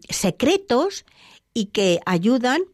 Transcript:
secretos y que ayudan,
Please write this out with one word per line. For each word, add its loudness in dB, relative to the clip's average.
secretos -2
y -2
que 0
ayudan, 0